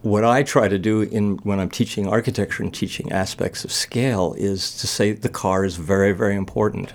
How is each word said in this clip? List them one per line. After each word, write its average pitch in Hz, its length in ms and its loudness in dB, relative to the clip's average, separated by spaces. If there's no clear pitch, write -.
what 107 240 2
I 120 180 4
try 110 260 4
to 98 100 2
do 107 240 2
in, 104 360 0
when 101 220 -2
I'm 92 100 -2
teaching 104 380 -2
architecture 107 540 0
and 98 100 -4
teaching - 400 -6
aspects - 520 -4
of - 60 -8
scale 110 680 0
is 98 400 -2
to - 80 -6
say 107 260 2
the - 160 -4
car 95 360 0
is 90 120 -2
very, 95 360 4
very 101 220 0
important. 101 600 -2